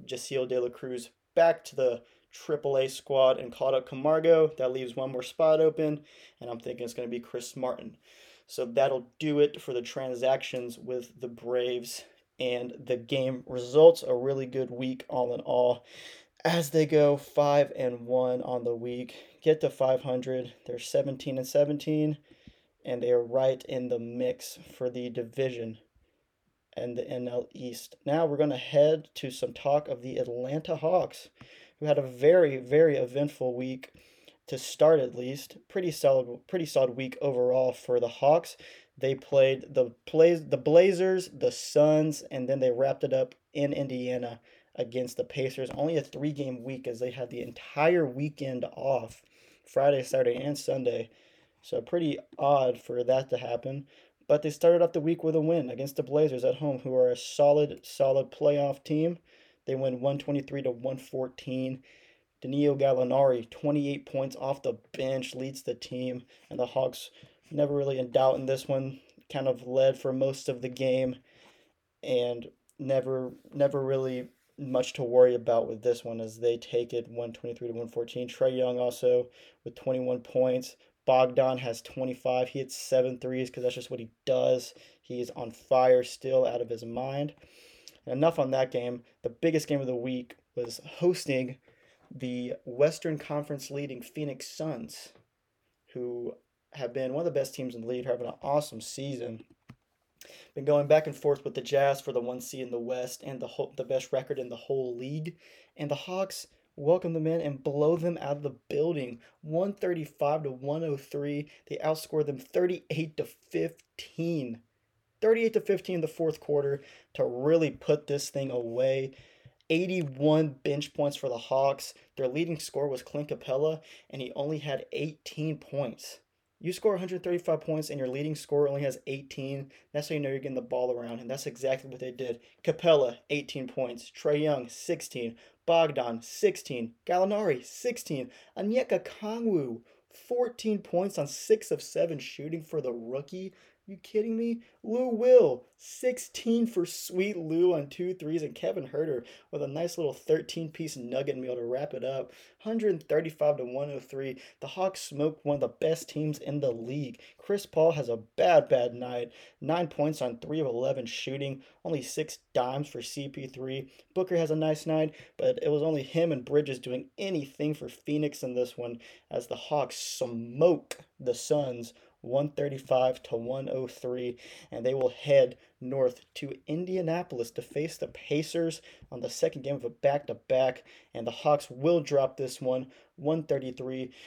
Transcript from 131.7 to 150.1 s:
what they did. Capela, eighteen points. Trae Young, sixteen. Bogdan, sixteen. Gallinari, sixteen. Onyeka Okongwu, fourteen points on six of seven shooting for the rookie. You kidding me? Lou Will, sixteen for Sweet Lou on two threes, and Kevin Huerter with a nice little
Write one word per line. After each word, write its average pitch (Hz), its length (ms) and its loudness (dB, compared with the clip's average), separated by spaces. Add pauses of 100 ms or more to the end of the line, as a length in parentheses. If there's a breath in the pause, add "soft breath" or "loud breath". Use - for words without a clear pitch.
what 127 120 -14
they 127 100 -8
did. 123 300 -6 (240 soft breath)
Capela, 147 540 4 (120)
eighteen 139 380 -6
points. 120 420 -8
Trae 147 320 0
Young, 139 260 0
sixteen. 123 680 -6 (280 soft breath)
Bogdan, 135 560 2
sixteen. 131 720 -2 (140)
Gallinari, 185 580 0
sixteen. 156 640 -6 (280 loud breath)
Onyeka 208 460 0
Okongwu, 208 760 -2 (320 soft breath)
fourteen 233 680 -4
points 190 360 -2
on 147 120 -2
six - 420 0
of 147 100 -2
seven 160 380 -2
shooting 160 440 -10
for 156 180 -6
the 127 120 -4
rookie. 139 640 -10 (320 soft breath)
You 196 100 -16
kidding 220 400 -4
me? 233 260 -4 (220 loud breath)
Lou 240 240 -2
Will, 226 560 6 (120)
sixteen - 920 -2
for 175 180 -2
Sweet 190 500 -4
Lou 170 380 2
on 143 140 -4
two 180 260 -6
threes, 160 300 -4
and - 100 -10
Kevin 170 320 -4
Huerter 143 380 -2 (260 loud breath)
with 147 140 8
a - 20 6
nice 160 320 -2
little 151 140 4